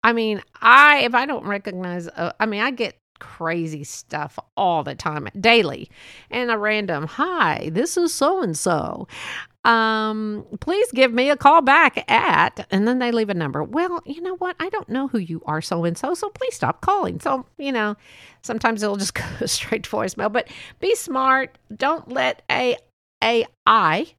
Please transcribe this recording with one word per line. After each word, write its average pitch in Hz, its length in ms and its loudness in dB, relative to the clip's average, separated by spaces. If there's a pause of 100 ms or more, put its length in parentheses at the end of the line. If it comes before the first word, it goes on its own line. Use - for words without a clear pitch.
I 233 100 4
mean, 220 280 -2 (200)
I, 277 380 8
if 240 160 0
I 269 100 2
don't 208 200 -6
recognize, 180 600 -6
uh, - 320 -6
I 220 60 2
mean, 208 160 -2
I 262 100 0
get 240 260 -6 (220)
crazy 165 640 -6
stuff - 560 -10 (180)
all 175 260 2
the 139 120 -8
time, 151 320 -6 (120)
daily, 208 520 2 (400)
and 240 180 -4
a 226 80 0
random, 202 480 -2
"Hi, 208 680 -2
this 233 240 -2
is 349 160 0
so-and-so. 208 960 -2 (560)
Um, 220 840 0 (120)
please 415 320 0
give 254 220 4
me 254 160 2
a 285 80 2
call 311 240 8
back 277 480 4
at," 185 640 2
and 202 160 2
then 254 100 0
they 240 140 -2
leave 220 180 0
a 196 60 -2
number. 151 280 -2
Well, 330 440 -4
you 311 140 -10
know 370 160 -6
what? 359 220 -6
I 349 100 -6
don't 427 200 -8
know 262 200 -2
who 226 100 -2
you 165 260 -6
are, 156 160 -2
so-and-so, 170 540 -2
so 403 140 -6
please 523 260 -6
stop - 260 -2
calling. 370 380 0
So, 269 260 -2 (140)
you 277 120 -4
know, 214 240 -2 (460)
sometimes 220 400 -2
it'll 208 140 -2
just 202 180 -6
<laughs> - 260 -8
go - 60 -4
straight - 380 -4
to - 80 -14
voicemail, 208 420 -2
but 240 140 -2 (320)
be 415 160 2
smart. 262 640 0 (160)
Don't 285 360 -2
let 254 380 -2
a, 254 260 0 (480)
A 226 220 2 (220)
I 208 400 4 (120)